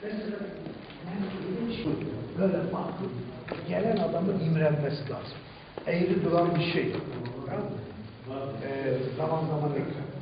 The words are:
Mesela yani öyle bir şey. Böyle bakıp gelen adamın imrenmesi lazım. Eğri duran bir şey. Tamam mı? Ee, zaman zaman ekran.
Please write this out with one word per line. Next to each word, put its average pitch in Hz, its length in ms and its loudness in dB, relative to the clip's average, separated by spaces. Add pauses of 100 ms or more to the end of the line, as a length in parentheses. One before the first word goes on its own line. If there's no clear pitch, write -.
Mesela 208 340 -4 (680)
yani 190 200 -2 (220)
öyle 233 220 0
bir 233 60 -2
şey. - 180 0 (460)
Böyle 180 180 6 (160)
bakıp - 380 -2 (580)
gelen 202 280 4
adamın 175 420 2
imrenmesi 156 680 4
lazım. - 280 -6 (500)
Eğri 180 380 4
duran 170 300 6
bir 170 180 4
şey. 143 180 2 (560)
Tamam 143 160 -2
mı? 135 60 -4 (960)
Ee, 135 320 0 (200)
zaman 160 280 2
zaman 147 260 2
ekran. - 380 -2 (120)